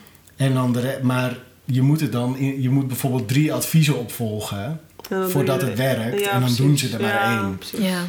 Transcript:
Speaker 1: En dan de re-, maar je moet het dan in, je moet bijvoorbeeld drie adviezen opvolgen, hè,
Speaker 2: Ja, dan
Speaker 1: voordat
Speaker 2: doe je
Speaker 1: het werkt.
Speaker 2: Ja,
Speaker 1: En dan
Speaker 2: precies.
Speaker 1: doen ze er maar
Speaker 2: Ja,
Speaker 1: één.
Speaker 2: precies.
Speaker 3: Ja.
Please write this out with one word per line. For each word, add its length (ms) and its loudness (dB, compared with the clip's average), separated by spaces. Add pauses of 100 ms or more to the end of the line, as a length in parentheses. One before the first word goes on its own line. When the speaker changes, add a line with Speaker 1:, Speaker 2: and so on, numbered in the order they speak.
(360)
Speaker 1:
En 180 2
dan 200 2
de 60 0
re-, 220 -4
maar 360 0 (280)
je 160 2
moet 180 4
het 120 -2
dan 260 -2
in, 240 -2
je 80 0
moet 180 2
bijvoorbeeld 400 -2
drie 260 2
adviezen 460 2
opvolgen, 580 -6
hè, 100 -6
Speaker 2:
Ja, 100 -6 (440)
dan 80 -2
Speaker 1:
voordat 300 2
Speaker 2:
doe 100 -2
je 60 -4
Speaker 1:
het 220 0
werkt. 220 -2
Speaker 2:
Ja, 60 0
Speaker 1:
En 60 0
dan 80 2
Speaker 2:
precies. 180 2
Speaker 1:
doen 200 4
ze 160 -2
er 80 -4
maar 120 0
Speaker 2:
Ja, 280 2
Speaker 1:
één. 160 -4
Speaker 2:
precies. 220 -10
Speaker 3:
Ja. 300 0